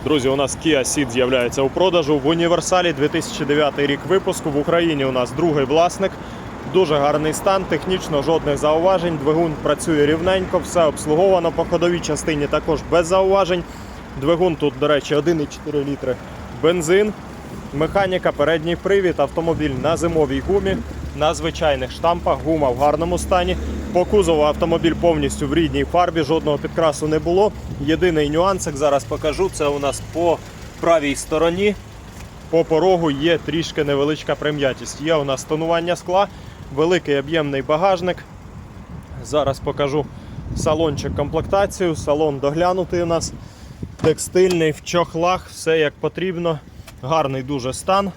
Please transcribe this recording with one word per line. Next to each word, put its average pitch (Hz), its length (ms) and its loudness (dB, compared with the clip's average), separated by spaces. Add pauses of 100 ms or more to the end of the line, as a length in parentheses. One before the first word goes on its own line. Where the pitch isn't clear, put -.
Друзі, 139 240 2
у 135 80 2
нас 139 300 0
Kia 151 120 4
Ceed 127 320 0
з'являється 127 520 2
у 135 60 2
продажу 165 500 2
в 131 80 -2
універсалі, 170 640 2
дві 147 160 0
тисячі 156 360 -4
дев'ятий 143 420 2
рік 139 220 0
випуску. 185 420 0
В 139 80 0
Україні 160 460 2
у 135 80 0
нас 123 200 0
другий 147 320 2
власник. 175 480 2 (600)
Дуже 156 260 4
гарний 151 340 2
стан, 190 320 0
технічно 170 580 -2
жодних 147 360 0
зауважень. 165 640 2
Двигун 156 300 2 (100)
працює 147 440 2
рівненько, 180 520 0
все 165 260 2
обслуговано. 165 680 2
По 165 120 -2
ходовій 170 360 0
частині 147 460 -2
також 151 340 0 (100)
без 170 160 4
зауважень. 190 580 2 (560)
Двигун 165 360 2
тут, 143 240 0
до 147 80 2
речі, 143 260 2
один 151 260 2
і 143 60 -2
чотири 143 380 -4
літри 135 320 -4 (460)
бензин. 180 500 2 (640)
Механіка, 180 580 0
передній 160 440 0
привід, 190 440 2
автомобіль 151 500 0 (120)
на 160 140 2
зимовій 147 520 0
гумі, 190 280 2 (400)
на 151 180 2
звичайних 151 580 -2
штампах, 170 520 0
гума 151 260 2
в 120 80 -2
гарному 151 400 2
стані. 180 380 0 (360)
По 175 120 2
кузову 165 380 4
автомобіль 156 580 2
повністю 151 480 2
в 139 60 -2
рідній 143 300 2
фарбі, 170 380 2
жодного 147 360 0
підкрасу 156 500 0
не 156 100 0
було. 180 340 2 (280)
Єдиний 156 500 2
нюансик, 175 460 0
зараз 143 280 2
покажу, 156 480 -2
це 151 140 -2
у 143 120 0
нас 139 240 -4 (100)
по 170 260 2 (420)
правій 156 360 2
стороні. 170 580 0 (760)
По 160 140 4
порогу 165 460 4
є 151 280 2
трішки 151 460 -2
невеличка 143 500 0
прим'ятість. 139 640 -2
Є 160 140 2
у 147 100 2
нас 135 200 -2
тонування 165 520 0
скла, 190 320 0 (460)
великий 156 440 2
об'ємний 143 440 -2
багажник. 175 540 0 (1080)
Зараз 135 340 0
покажу 143 480 -2 (500)
салончик, 156 600 0
комплектацію. 165 800 0
Салон 151 420 0
доглянутий 175 640 0
у 170 40 0
нас, 165 260 -2 (720)
текстильний, 165 680 2
в - 140 -8
чохлах, 175 640 -2
все 160 300 0
як 147 220 2
потрібно. 165 580 -2 (440)
Гарний 135 400 0
дуже 131 300 -4
стан. 190 440 0